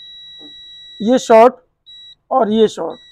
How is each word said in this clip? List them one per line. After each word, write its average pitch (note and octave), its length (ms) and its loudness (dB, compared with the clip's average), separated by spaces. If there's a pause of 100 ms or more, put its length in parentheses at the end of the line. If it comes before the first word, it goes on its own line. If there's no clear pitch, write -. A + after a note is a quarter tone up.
(1000)
ये A#3+ 180 0
short A#3 360 4 (760)
और A#3 220 -4
ये A3 160 0
short, - 320 -12 (120)